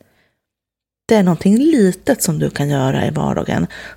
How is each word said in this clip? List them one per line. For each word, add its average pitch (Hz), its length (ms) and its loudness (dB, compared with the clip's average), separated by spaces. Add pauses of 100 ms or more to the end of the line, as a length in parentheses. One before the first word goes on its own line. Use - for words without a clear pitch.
(1080)
Det 220 60 4
är 214 80 6
någonting 185 360 2
litet 262 640 2
som 156 160 -2
du 147 120 -2
kan 143 180 -4
göra 139 380 0
i 147 40 -4
vardagen - 560 -4 (300)